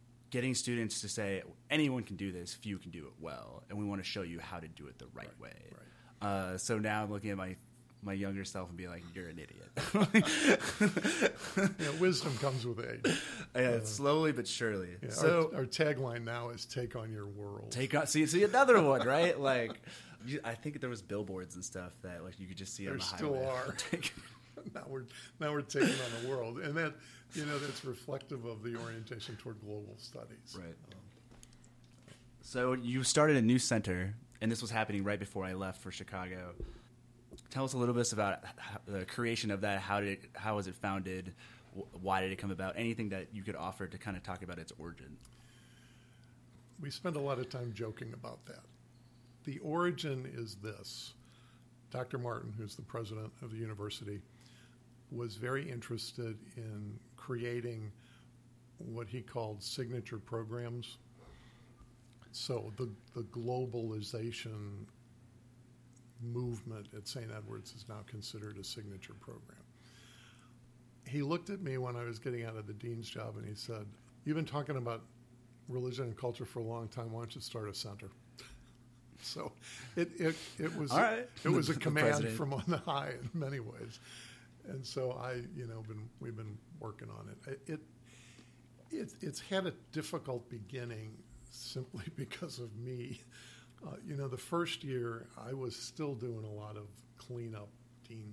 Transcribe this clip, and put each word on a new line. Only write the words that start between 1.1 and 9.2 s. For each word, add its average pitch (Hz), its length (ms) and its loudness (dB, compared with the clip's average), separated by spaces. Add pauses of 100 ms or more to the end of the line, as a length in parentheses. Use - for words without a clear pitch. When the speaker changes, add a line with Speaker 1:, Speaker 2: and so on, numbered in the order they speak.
Speaker 1:
"Anyone 139 320 6
can 101 120 -8
do 98 160 -2
this, 90 220 -6
few 101 240 -4
can 85 140 -10
do 80 160 -10
it 57 120 -14
well, 65 480 -8
and 104 120 -6
we 104 40 -2
wanna 101 200 0
show 98 180 -2
you 85 180 -4
how 87 200 -6
to 80 80 -8
do 76 180 -12
it 64 140 -14
the 62 160 -12
right 57 120 -8
Speaker 2:
Right, - 140 -16
Speaker 1:
way." 53 120 -12 (180)
Speaker 2:
right. - 580 -8
Speaker 1:
Uh, 92 300 2
so 113 180 2
now 107 240 4
I'm 104 100 0
looking 104 200 -2
at 98 60 0
my, 92 180 -2 (480)
my 101 100 0
younger 98 320 0
self 92 240 -4
and 85 80 -8
be 90 100 -6
like, 87 140 -8 (140)
"You're 87 140 -6